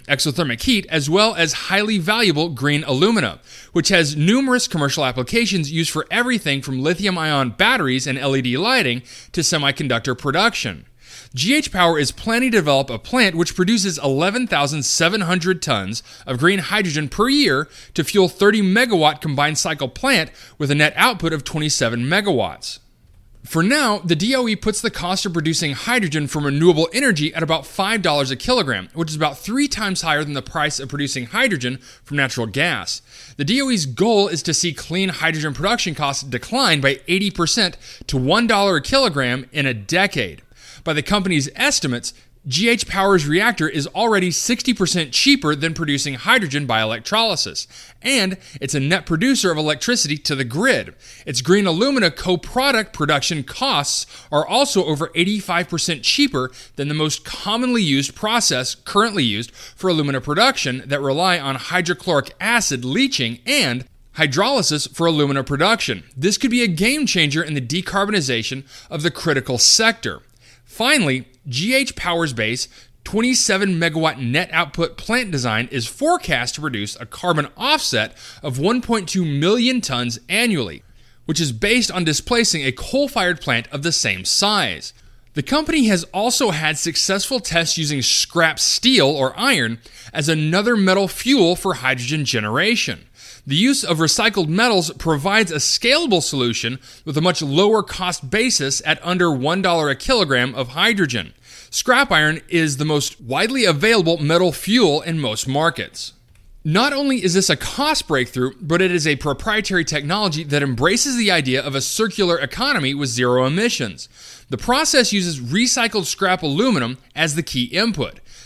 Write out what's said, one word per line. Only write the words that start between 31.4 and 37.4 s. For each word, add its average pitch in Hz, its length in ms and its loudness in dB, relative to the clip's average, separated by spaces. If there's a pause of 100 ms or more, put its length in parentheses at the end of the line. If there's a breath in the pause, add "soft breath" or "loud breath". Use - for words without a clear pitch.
from 143 140 -8
natural 123 300 -2
gas. 131 540 -4 (360 loud breath)
The 143 80 -4
D 240 160 2
O 262 100 0
E's 175 140 0
goal 196 420 2
is 165 160 -4
to 170 100 -2
see 175 200 -2
clean 185 360 -4
hydrogen 156 440 -2
production 180 420 -2
costs 139 260 -4
decline 151 600 0
by 139 260 2
eighty 190 240 2
percent 175 460 0 (300 loud breath)